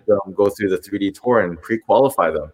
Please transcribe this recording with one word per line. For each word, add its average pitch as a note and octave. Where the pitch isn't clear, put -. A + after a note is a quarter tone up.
them G#2
go G2+
through G2
the F#2
three G2+
D G2
tour A#2
and F2
pre-qualify A2+
them D#2